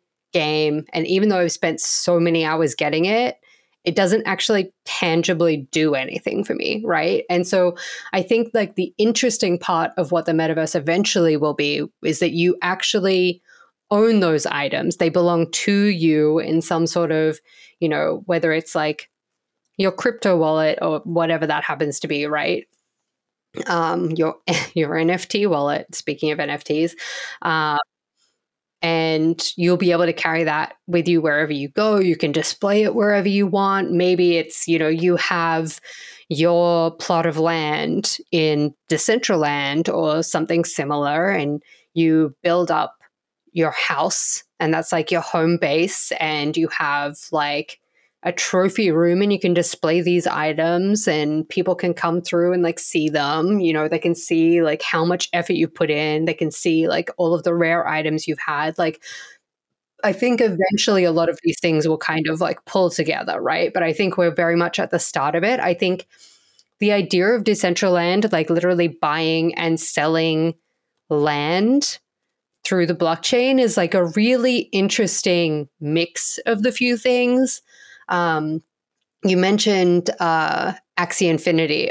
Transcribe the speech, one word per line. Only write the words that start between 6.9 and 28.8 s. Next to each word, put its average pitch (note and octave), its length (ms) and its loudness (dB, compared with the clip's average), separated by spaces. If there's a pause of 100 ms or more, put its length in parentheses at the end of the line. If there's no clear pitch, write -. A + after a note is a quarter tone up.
And F3 160 0
so F3+ 300 2 (360)
I F#3+ 80 0
think, A3+ 320 0
like, G#3+ 220 -2
the F3+ 240 -4
interesting A3 640 0
part E3 360 -2
of E3 140 -2
what E3+ 160 0
the E3+ 60 0
metaverse D#3+ 420 0
eventually E3 600 2
will D3 180 0
be D3 300 -2 (180)
is D3+ 160 -2
that F3 140 0
you F3 300 2
actually F#3 800 0 (520)
own A3 260 4
those D#3+ 260 2
items. D3 520 -2
They E3+ 120 2
belong E3+ 440 2
to G3+ 320 2
you D#3+ 560 2
in D#3+ 220 0
some E3 260 0
sort E3+ 240 0
of, D#3 260 0 (400)
you E3 100 0
know, D#3 380 -2
whether E3 260 0
it's, D#3+ 220 -4
like, D3+ 340 -4 (680)
your F#3+ 160 0
crypto G#3 440 0
wallet D#3 460 2
or D#3 220 -2
whatever E3 420 -2
that D3+ 160 -2
happens D3 380 -4
to D#3+ 80 -6
be, D3 180 -4
right? D3+ 400 -2 (1040)
Um, E3+ 420 -2
your, D#3 240 -2 (140)
<laughs> D#3+ 260 -4
your D#3+ 240 -2
N E3 120 0
F F3+ 180 -4
T G#3 180 0
wallet, D3 480 -2
speaking D3+ 380 -4
of D3+ 80 -4
N C#3+ 100 -4
F D3 140 -8
Ts, D#3+ 320 -2 (460)
uh, D#3 360 0 (1040)